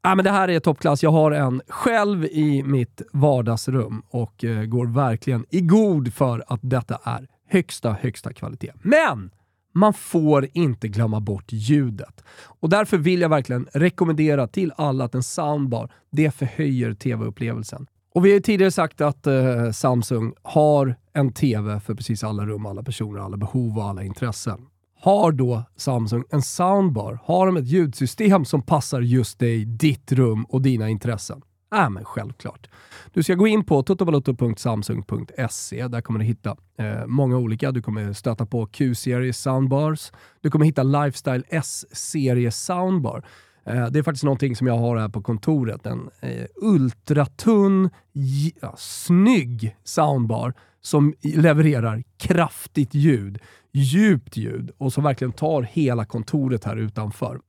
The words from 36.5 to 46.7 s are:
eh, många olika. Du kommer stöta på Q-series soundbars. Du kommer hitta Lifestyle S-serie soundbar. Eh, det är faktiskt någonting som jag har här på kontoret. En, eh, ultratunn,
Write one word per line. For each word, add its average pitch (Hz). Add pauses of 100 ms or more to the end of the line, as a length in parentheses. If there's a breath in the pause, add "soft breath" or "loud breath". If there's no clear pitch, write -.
eh, 110
många 127
olika. 123
Du 120
kommer 107
stöta 110
på 117
Q-series 123
soundbars. 135 (280 soft breath)
Du 156
kommer 156
hitta 143
Lifestyle 139
S-serie 127
soundbar. 180 (420 soft breath)
Eh, 120
det 135
är 151
faktiskt 151
någonting 135
som 123
jag 117
har 117
här 110
på 101
kontoret. 120
En, 120 (100)
eh, 120 (160)
ultratunn, 190 (220 soft breath)